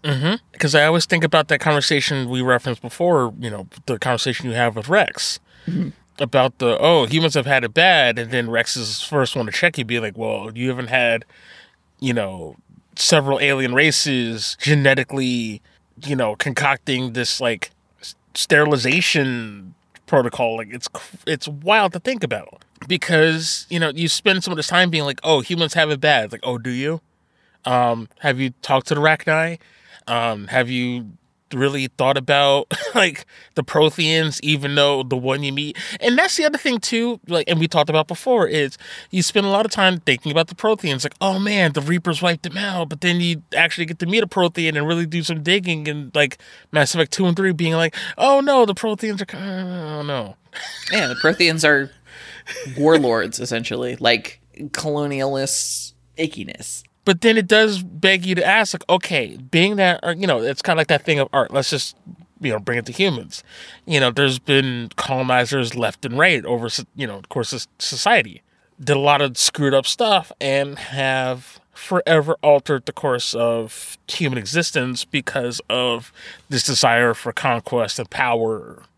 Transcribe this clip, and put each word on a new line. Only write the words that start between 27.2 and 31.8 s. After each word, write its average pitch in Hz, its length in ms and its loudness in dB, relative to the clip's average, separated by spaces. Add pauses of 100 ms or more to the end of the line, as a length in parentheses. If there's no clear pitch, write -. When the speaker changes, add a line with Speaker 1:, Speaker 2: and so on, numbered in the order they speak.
Speaker 1:
Um, 120 420 2 (120)
have 131 200 0
you 131 100 -2 (120)
talked 135 260 0
to 156 60 0
the 147 80 -2
Rachni? 160 560 0 (480)
Um, 117 420 -2
have 123 220 0
you 123 400 -4 (420)
really 135 360 0 (100)